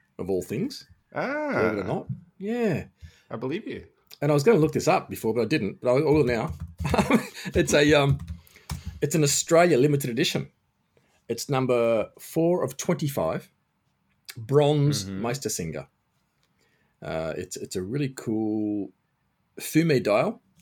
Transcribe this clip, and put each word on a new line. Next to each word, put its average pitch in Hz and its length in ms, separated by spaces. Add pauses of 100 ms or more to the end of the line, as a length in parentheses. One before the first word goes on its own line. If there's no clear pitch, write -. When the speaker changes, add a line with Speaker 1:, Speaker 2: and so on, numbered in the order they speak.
(180)
Speaker 1:
of 92 120
all 92 120
things. 190 440 (280)
Speaker 2:
Ah. 285 380
Speaker 1:
Believe 101 260
it - 20
or 92 40
not. 127 220 (320)
Yeah. 208 460 (460)
Speaker 2:
I 117 60
believe 135 300
you. 104 200 (340)
Speaker 1:
And 147 100
I 151 40
was 139 100
gonna 202 140
look 151 140
this 147 160
up 175 220
before, 110 240
but 117 80
I 110 40
didn't. 104 340
But 123 100
I, 123 80
I 156 120
will 151 140
now. 120 280 (320)
<laughs> - 360 (340)
It's 170 200
a, 151 180
um, 139 260 (840)
it's 143 120
an 160 80
Australia 165 540
limited 143 340
edition. - 380 (800)
It's - 200
number 120 680
four 170 440
of 131 140
twenty-five, 139 760 (840)
bronze 143 680
Speaker 2:
Mm-hmm. 98 220
Speaker 1:
Meistersinger. 82 600 (1160)
Uh, 80 340
it's, - 200
it's - 200
a 92 60
really 131 280
cool 107 800 (720)
fume 156 420
dial. 131 380 (220)